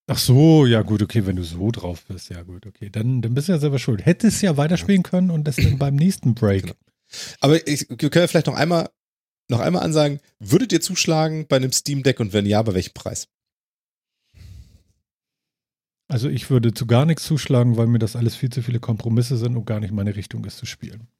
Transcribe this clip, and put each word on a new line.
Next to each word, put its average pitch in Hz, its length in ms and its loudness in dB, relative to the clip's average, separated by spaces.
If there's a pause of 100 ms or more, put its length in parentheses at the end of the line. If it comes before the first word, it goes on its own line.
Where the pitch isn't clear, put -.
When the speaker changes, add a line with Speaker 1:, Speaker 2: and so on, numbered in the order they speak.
(100)
Speaker 1:
Ach 123 80 -4
so, 151 460 6
ja 117 180 4
gut, 104 200 0
okay, 101 240 0
wenn 92 100 -2
du 90 80 -4
so 87 260 -4
drauf 90 360 -8
bist, - 240 -16
ja 87 120 -14
gut, 90 240 -18
okay. 104 220 -16
Dann, 117 320 -2
dann 113 140 -2
bist 143 140 -2
du 202 40 4
ja 160 60 2
selber 139 200 0
schuld. 107 280 -2
Hättest 180 360 2
ja 175 140 2
weiterspielen 175 460 2
Speaker 2:
Ja. - 80 -4
Speaker 1:
können 185 200 2
und 156 140 -2
das 147 120 -4
dann - 220 4
beim 139 180 0
nächsten 151 380 2
Break. 101 280 2
Speaker 2:
Genau. 90 120 -10 (680)
Aber 156 260 4
ich, 143 240 -4
wir 123 200 -2
können 170 120 4
ja 170 40 2
vielleicht 160 200 2
noch 135 80 -2
einmal, 165 340 0 (600)
noch 120 100 0
einmal 175 220 0
ansagen, 151 380 0 (180)
würdet 123 340 0
ihr 165 80 2
zuschlagen 156 640 -2
bei 143 100 0
einem 131 160 0
Steam 139 300 -4
Deck 127 180 0
und 104 120 -4
wenn 101 140 0
ja, 104 160 2
bei 113 100 -2
welchem 90 220 -4
Preis? - 340 -12 (2750)
Speaker 1:
Also 131 180 -2
ich 139 200 -6
würde 117 240 2
zu 120 140 -6
gar 120 180 4
nichts 165 200 -2
zuschlagen, 123 520 0
weil 113 100 2
mir 117 120 2
das 110 180 -4
alles 117 180 -2
viel 127 160 -6
zu 123 120 -6
viele 117 180 -4
Kompromisse 120 560 -2
sind 120 200 -2
und 107 100 -8
gar 107 140 -4
nicht 101 120 -6
meine 101 240 -4
Richtung 110 280 -12
ist 101 120 -14
zu - 100 -18
spielen. - 420 -16 (120)